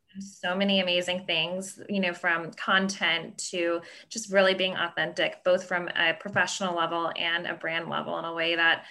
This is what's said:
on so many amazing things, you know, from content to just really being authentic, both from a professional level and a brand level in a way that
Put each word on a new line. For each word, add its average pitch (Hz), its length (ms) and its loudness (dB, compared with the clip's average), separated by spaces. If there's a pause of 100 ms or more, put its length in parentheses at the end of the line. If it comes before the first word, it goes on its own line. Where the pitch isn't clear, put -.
(160)
on 196 60 -10
so 185 340 -4
many 196 240 4
amazing 180 460 0
things, 175 640 -2
you 202 120 0
know, 175 140 2
from 170 400 -2
content 190 840 0 (120)
to 170 320 0 (280)
just 202 220 -8
really 190 240 6
being 185 200 -2
authentic, 165 680 -2
both 185 240 4
from 175 220 -2
a 165 300 2
professional 190 560 0
level 165 400 0
and 170 300 -2
a - 80 -2
brand 165 360 -4
level 160 280 -2
in 165 80 -4
a 165 80 -6
way 165 220 0
that 165 340 4